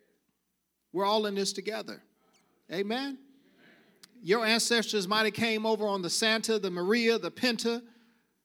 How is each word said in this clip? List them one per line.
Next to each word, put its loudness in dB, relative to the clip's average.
We're -2
all 2
in -4
this -2
together. -10
Amen? -4
Your 2
ancestors 2
might 2
have 0
came 0
over 2
on -2
the -4
Santa, 0
the -2
Maria, 2
the -6
Pinta, -2